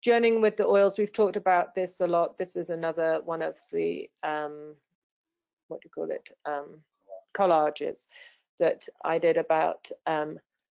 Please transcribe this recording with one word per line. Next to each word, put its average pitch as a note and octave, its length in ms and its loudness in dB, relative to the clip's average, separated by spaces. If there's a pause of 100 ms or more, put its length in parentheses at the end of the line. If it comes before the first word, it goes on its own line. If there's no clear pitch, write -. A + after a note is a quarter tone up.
journeying A#3 400 4
with G#3+ 160 2
the G3+ 100 0
oils. G3 300 4
We've G#3 160 -2
talked G#3 240 2
about F3+ 380 2
this F3+ 260 -4
a F3+ 60 2
lot. E3+ 300 0
This F3+ 200 -6
is F3 140 -6
another D#3+ 520 -2
one E3 200 -6
of D#3 180 -6 (100)
the, E3 380 -4 (140)
um, D3+ 520 -8 (920)
what E3 140 -12
do - 60 -20
you E3 40 -20
call D#3+ 200 -8
it, - 200 -10 (160)
um, D3+ 360 -8 (520)
collages D#3 720 0 (520)
that - 300 0 (160)
I E3 140 0
did D#3+ 180 2
about, D#3+ 540 0 (160)
um, D#3 320 -4 (320)